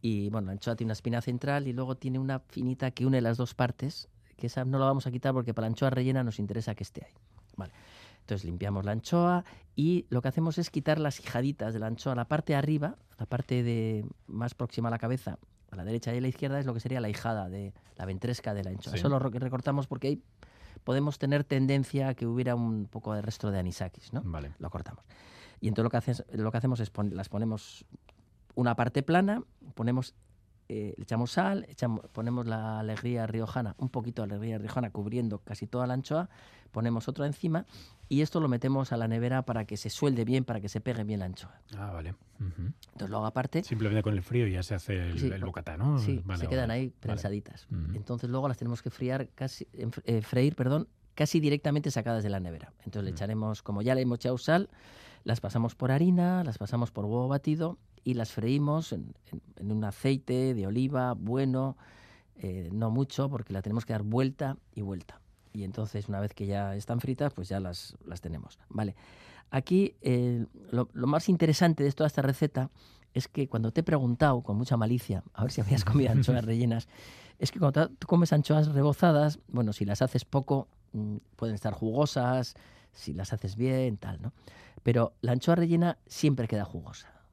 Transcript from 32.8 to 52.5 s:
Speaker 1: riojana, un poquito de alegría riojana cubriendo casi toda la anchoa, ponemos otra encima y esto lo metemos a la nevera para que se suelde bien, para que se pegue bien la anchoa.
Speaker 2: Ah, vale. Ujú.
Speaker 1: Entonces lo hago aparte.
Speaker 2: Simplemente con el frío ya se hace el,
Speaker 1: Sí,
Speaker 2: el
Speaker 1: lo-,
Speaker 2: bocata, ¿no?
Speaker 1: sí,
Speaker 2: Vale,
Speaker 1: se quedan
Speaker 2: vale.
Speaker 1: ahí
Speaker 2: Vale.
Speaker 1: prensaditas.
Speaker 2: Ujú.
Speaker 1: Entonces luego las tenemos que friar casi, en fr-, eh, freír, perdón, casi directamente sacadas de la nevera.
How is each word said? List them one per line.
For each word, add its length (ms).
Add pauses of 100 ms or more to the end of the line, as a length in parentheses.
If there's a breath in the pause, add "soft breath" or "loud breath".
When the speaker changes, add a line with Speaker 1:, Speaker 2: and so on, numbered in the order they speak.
Speaker 1:
riojana, 520
un 100
poquito 340
de 100
alegría 260
riojana 320
cubriendo 500
casi 260
toda 220
la 60
anchoa, 340 (420 loud breath)
ponemos 380
otra 180
encima 400 (420 loud breath)
y 140
esto 180
lo 80
metemos 440
a 40
la 100
nevera 380
para 220
que 100
se 140
suelde 340
bien, 200
para 160
que 100
se 100
pegue 240
bien 160
la 60
anchoa. 340 (160)
Speaker 2:
Ah, 160
vale. 200 (280)
Ujú. 320 (200)
Speaker 1:
Entonces 180
lo 80
hago 80
aparte. 360
Speaker 2:
Simplemente 400
con 120
el 80
frío 240
ya 160
se 120
hace 360
el, 80
Speaker 1:
Sí, 80
Speaker 2:
el 140
Speaker 1:
lo-, 80
Speaker 2:
bocata, 280
¿no? 220
Speaker 1:
sí, 260
Speaker 2:
Vale, 160
Speaker 1:
se 80
quedan 200
Speaker 2:
vale. 120
Speaker 1:
ahí 80
Speaker 2:
Vale. 120
Speaker 1:
prensaditas. 680
Speaker 2:
Ujú. 240
Speaker 1:
Entonces 360
luego 180
las 80
tenemos 260
que 80
friar 440
casi, 400
en 180
fr-, 140
eh, 160
freír, 340
perdón, 320 (260)
casi 260
directamente 500
sacadas 320
de 80
la 100
nevera. 320 (120)